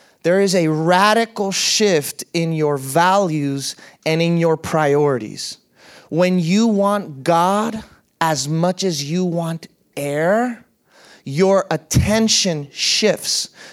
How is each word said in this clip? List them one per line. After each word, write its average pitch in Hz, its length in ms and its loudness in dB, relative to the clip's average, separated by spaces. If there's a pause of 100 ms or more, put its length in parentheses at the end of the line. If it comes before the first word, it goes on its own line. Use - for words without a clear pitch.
(220)
there 180 180 2
is 196 140 2
a 165 140 2
radical 196 840 2
shift - 800 0
in 165 220 -2
your 147 240 0
values 151 1000 0 (300)
and 160 160 0
in 170 160 2
your 165 180 2
priorities. 143 1000 -2 (500)
When 180 300 2
you 190 280 2
want 196 580 -2
God 202 600 0 (380)
as 147 260 0
much 175 360 -2
as 151 200 -4
you 175 200 -2
want 165 440 -6 (280)
air, 175 680 -2 (600)
your 185 460 2
attention 180 1000 0
shifts, - 800 -2 (220)